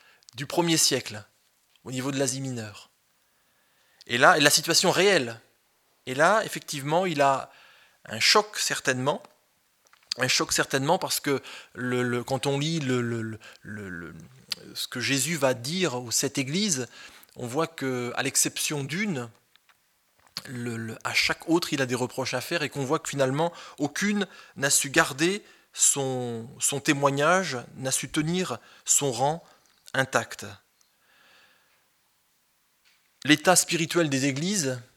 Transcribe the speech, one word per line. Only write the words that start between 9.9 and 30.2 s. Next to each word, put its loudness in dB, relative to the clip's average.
un 2
choc 0
certainement 2
parce -4
que -2
le, -2
le, -2
quand -4
on 2
lit -2
le, 0
le, -2
le, -8
le, -12
le, -10
ce -6
que -8
Jésus 0
va 2
dire -2
aux -8
sept 0
églises, -2
on -10
voit -2
que, -4
à -2
l'exception -2
d'une, -4
le, -6
le, -8
à -4
chaque 0
autre, 2
il 0
a 2
des -2
reproches -4
à -4
faire -4
et -2
qu'on -6
voit 0
que -10
finalement, 0
aucune -2
n'a 0
su 2
garder 2
son, 0
son 0
témoignage, 2
n'a -6
su -2
tenir -2
son 2
rang 0
intact. -2